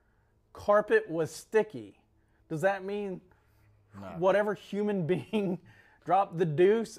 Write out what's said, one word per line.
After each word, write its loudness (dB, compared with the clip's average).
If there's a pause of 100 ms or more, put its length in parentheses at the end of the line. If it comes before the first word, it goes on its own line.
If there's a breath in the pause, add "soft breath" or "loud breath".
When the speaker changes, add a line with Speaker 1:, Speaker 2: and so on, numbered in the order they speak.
(540)
Speaker 1:
Carpet 2
was -2
sticky. -4 (500)
Does -6
that 0
mean -6 (800)
Speaker 2:
No. -14 (100)
Speaker 1:
whatever 2
human -4
<laughs> -
being -2 (440 soft breath)
dropped 0
the 2
deuce 2